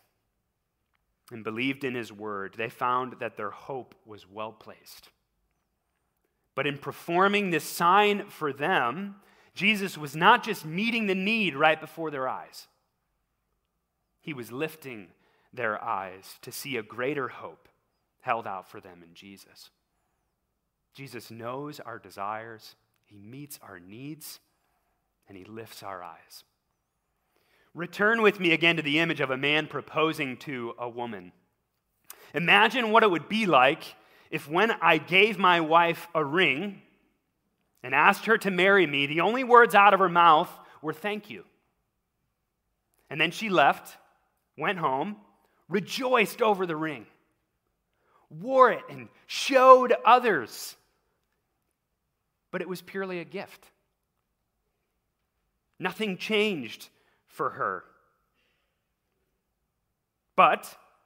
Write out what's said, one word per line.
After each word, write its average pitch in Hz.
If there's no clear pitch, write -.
and 113
believed 131
in 123
his 110
word. 101
They 113
found 123
that 113
their 104
hope -
was 101
well 107
placed. -
But 135
in 143
performing 185
this 156
sign 202
for 151
them, 156
Jesus 202
was 151
not 208
just 208
meeting 220
the 190
need 190
right 156
before 156
their 131
eyes. 87
He 160
was 117
lifting 127
their 110
eyes 95
to 127
see 135
a 110
greater 123
hope -
held 117
out 95
for 110
them 90
in 82
Jesus. -
Jesus 123
knows 131
our 117
desires, 110
he 104
meets 123
our 98
needs, 131
and 98
he 92
lifts 110
our 95
eyes. 82
Return 202
with 202
me 175
again 165
to 160
the 147
image 160
of 131
a 131
man 147
proposing 151
to 120
a 120
woman. 113
Imagine 208
what 226
it 214
would 160
be 220
like 143
if 151
when 190
I 160
gave 190
my 180
wife 165
a 156
ring 160
and 127
asked 165
her 220
to 196
marry 190
me, 143
the 151
only 226
words 233
out 202
of 196
her 190
mouth 170
were, 151
"Thank 208
you." 92
And 147
then 165
she 220
left, 151
went 180
home, 156
rejoiced 233
over 202
the 170
ring, 151
wore 240
it, 156
and 127
showed 254
others. 214
But 180
it 165
was 180
purely 190
a 165
gift. -
Nothing 190
changed 208
for 135
her. 101
But 185